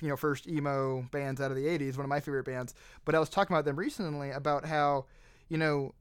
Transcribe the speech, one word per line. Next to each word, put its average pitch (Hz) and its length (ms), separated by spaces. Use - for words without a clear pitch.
you 156 60
know, 143 80
first 143 300
emo 139 640
bands 139 300
out 135 100
of 131 60
the 135 100
eighties, 143 300
one 139 80
of 139 60
my 143 100
favorite 139 240
bands. 127 300
But 156 100
I 160 40
was 156 120
talking 190 240
about 151 100
them 143 120
recently 156 540
about 143 360
how, 147 400
you 160 100
know 147 420